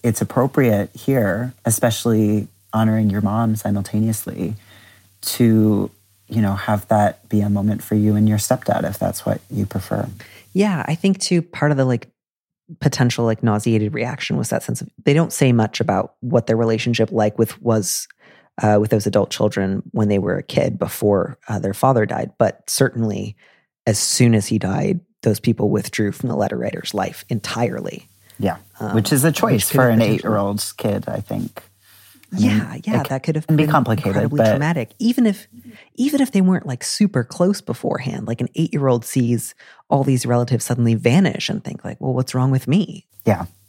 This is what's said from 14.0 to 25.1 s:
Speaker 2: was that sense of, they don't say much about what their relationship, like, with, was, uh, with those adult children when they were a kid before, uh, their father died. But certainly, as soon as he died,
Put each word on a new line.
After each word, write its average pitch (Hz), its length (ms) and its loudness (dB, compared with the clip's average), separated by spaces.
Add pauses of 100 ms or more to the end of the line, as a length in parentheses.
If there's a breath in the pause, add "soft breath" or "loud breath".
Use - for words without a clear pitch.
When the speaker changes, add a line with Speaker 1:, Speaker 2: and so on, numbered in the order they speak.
Speaker 2:
was 113 120 -4
that - 140 -2
sense - 180 -6
of, - 80 -12 (160)
they 143 80 4
don't 165 200 2
say 131 180 4
much 110 280 2
about 101 420 -2
what 120 260 0
their 113 100 2
relationship, 113 540 0
like, 107 260 0
with, - 240 0
was, 110 460 0 (540 soft breath)
uh, 107 180 4
with 107 120 2
those 107 160 2
adult 101 240 2
children 98 500 -2 (100)
when 107 180 0
they 101 100 2
were 95 180 -2
a - 60 -6
kid - 340 -2
before, 98 600 -2 (100)
uh, 104 120 -4
their 98 140 -4
father 123 320 2
died. - 320 -6
But - 320 -2
certainly, 107 680 -4 (520 soft breath)
as 107 100 0
soon 117 380 2
as 104 120 0
he 110 120 0
died, 98 400 -2 (240)